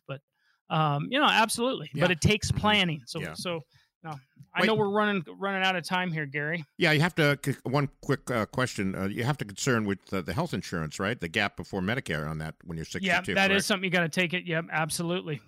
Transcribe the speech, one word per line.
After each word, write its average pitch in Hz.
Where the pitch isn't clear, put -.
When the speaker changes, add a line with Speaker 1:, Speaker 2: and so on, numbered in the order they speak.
Speaker 1:
But, 139
um, 156
you 247
know, 294
absolutely. 226
But 165
Speaker 2:
Yeah. -
Speaker 1:
it 165
takes -
Speaker 2:
Mm-hmm. -
Speaker 1:
planning. 190
So, -
Speaker 2:
Yeah. -
Speaker 1:
so, 170
no, 165
I 170
Speaker 2:
Wait. 185
Speaker 1:
know 220
we're 208
running, 202
running 190
out 190
of 170
time 180
here, 156
Gary. 151
Speaker 2:
Yeah, 165
you 151
have 175
to, 147
c-, 135
one 139
quick, -
uh, 113
question. 101
Uh, 95
you 104
have 139
to 113
concern 110
with, 98
uh, 98
the 85
health 160
insurance, 82
right? 104
The 87
gap 101
before 95
Medicare 92
on 80
that 78
when 85
you're 78
Speaker 1:
Yeah, 185
Speaker 2:
sixty-two, 180
Speaker 1:
that 196
is 196
Speaker 2:
correct? 196
Speaker 1:
something 190
you 185
gotta 170
take 175
it. 175
Yep, 170
absolutely. 165